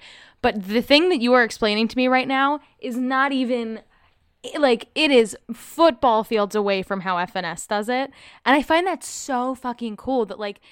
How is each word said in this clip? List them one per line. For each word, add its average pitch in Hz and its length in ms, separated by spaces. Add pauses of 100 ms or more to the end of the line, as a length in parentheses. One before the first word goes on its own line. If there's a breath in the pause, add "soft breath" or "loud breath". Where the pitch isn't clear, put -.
(420 loud breath)
But 214 260
the 208 140
thing 302 260
that 349 140
you 240 100
are 247 120
explaining 220 440
to 226 100
me 254 120
right 254 180
now 277 320 (200 soft breath)
is 240 180
not 262 340
even, 240 500 (800 soft breath)
like, 254 340
it 311 160
is 233 280 (160)
football 247 680
fields 208 320
away 202 280
from 190 180
how 185 160
F 180 180
N 185 100
S 170 200
does 208 240
it. 262 220 (340 loud breath)
And 247 100
I 294 60
find 330 260
that 339 160
so 254 520
fucking 233 420
cool 254 280
that, 196 140
like, 208 200 (120 soft breath)